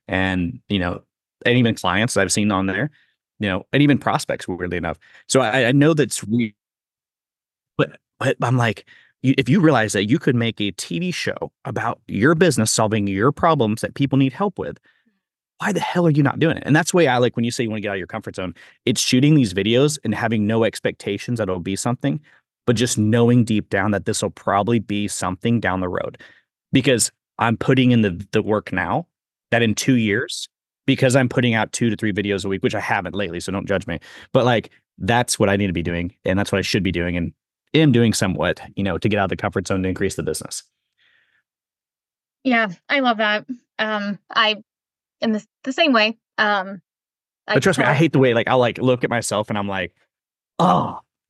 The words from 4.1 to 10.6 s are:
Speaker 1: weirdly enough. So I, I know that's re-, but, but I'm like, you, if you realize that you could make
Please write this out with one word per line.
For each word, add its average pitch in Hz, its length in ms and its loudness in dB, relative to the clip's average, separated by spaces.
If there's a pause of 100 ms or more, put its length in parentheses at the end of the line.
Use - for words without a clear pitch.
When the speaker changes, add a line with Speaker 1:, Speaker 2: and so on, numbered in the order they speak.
Speaker 1:
weirdly 90 300 -6
enough. 82 220 -6 (300)
So 131 120 2
I, 123 260 2
I 123 60 2
know 143 220 4
that's 147 280 -2
re-, 110 320 -4 (1200)
but, - 220 -4 (220)
but 135 220 -2
I'm 127 140 0
like, 117 300 -2 (360)
you, 131 160 2
if 120 100 0
you 175 120 4
realize 127 340 2
that 101 100 2
you 107 140 2
could 131 180 0
make 113 240 -2